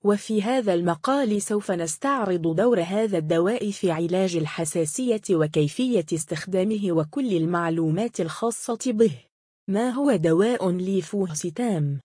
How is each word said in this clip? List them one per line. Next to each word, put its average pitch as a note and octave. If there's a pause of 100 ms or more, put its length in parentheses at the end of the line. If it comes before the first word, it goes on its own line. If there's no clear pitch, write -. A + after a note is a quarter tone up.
وفي G#3
هذا A3
المقال G#3
سوف G#3
نستعرض F3+
دور G#3+
هذا G3
الدواء E3+
في F#3+
علاج F3
الحساسية E3 (100)
وكيفية D#3
استخدامه F#3
وكل F3+
المعلومات E3+
الخاصة A3+
به. A3 (580)
ما A3
هو C4
دواء F3+
ليفوهسيتام؟ F3+